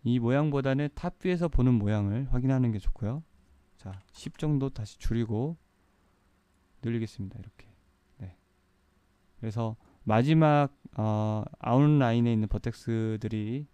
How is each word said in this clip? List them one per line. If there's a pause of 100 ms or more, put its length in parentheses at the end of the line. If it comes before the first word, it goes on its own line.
이
모양보다는
탑
뷰에서
보는
모양을
확인하는
게
좋고요. (560)
자, (120)
십
정도
다시
줄이고 (1300)
늘리겠습니다.
이렇게. (500)
네. (1040)
그래서 (280)
마지막, (220)
어, (160)
아웃라인에
있는
버텍스들이